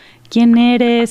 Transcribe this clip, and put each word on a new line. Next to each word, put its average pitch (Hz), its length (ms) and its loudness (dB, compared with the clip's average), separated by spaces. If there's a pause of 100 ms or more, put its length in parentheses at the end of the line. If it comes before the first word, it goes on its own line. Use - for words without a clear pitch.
(300)
quién 233 260 2
eres, 240 540 0